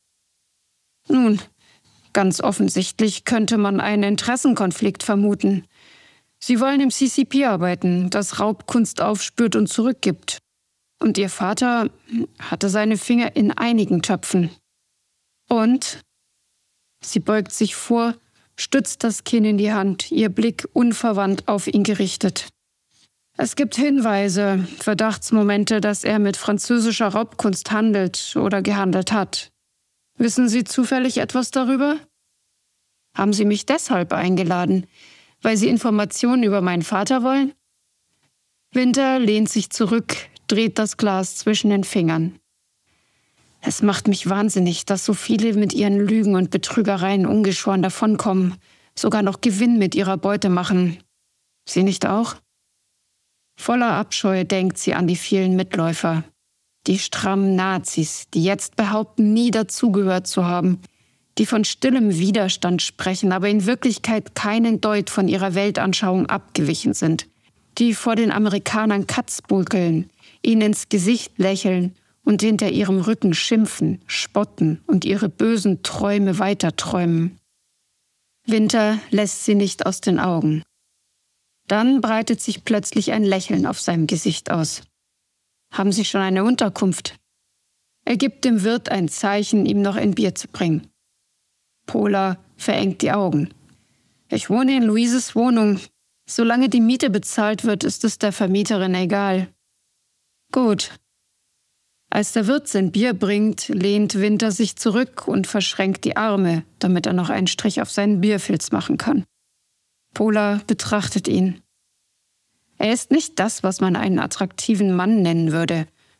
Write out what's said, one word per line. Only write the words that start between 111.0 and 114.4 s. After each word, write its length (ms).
ihn. 320
Er 140
ist 200
nicht 280
das, 240
was 160
man 160
einen 240
attraktiven 720